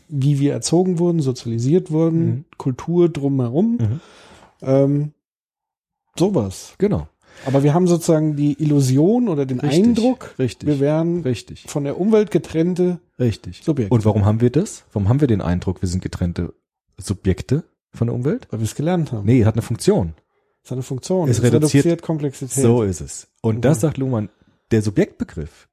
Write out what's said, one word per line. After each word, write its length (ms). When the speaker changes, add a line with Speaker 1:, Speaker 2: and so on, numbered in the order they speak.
Speaker 1:
wie 320
wir 120
erzogen 460
wurden, 220
sozialisiert 680
wurden, 360
Speaker 2:
Mhm. 180
Speaker 1:
Kultur 500
drumherum. 720
Speaker 2:
Mhm. 200
Speaker 1:
Ähm, 500
sowas. 600
Speaker 2:
Genau. 300
Speaker 1:
Aber 180
wir 120
haben 120
sozusagen 500
die 260
Illusion 640
oder 160
den 160
Speaker 2:
Richtig, 240
Speaker 1:
Eindruck, 540
Speaker 2:
richtig, 280
Speaker 1:
wir 140
wären 400
Speaker 2:
richtig. 480
Speaker 1:
von 160
der 160
Umwelt 300
getrennte 680
Speaker 2:
Richtig. 460
Speaker 1:
Subjekte. 300
Speaker 2:
Und 120
warum 180
haben 160
wir 100
das? 420
Warum 160
haben 120
wir 80
den 140
Eindruck, 400
wir 60
sind 140
getrennte 520
Subjekte 680
von 160
der 60
Umwelt? 360
Speaker 1:
Weil 100
wir 40
es 100
gelernt 380
haben. 140
Speaker 2:
Nee, 180
hat 100
eine 80
Funktion. 520
Speaker 1:
Es 60
hat 60
eine 60
Funktion. 460
Speaker 2:
Es 100
Speaker 1:
Es 60
Speaker 2:
reduziert 400
Speaker 1:
reduziert 180
Komplexität. 600
Speaker 2:
So 200
ist 200
es. 260
Und 140
Speaker 1:
Mhm. 40
Speaker 2:
das 200
sagt 180
Luhmann, 320
der 120
Subjektbegriff 920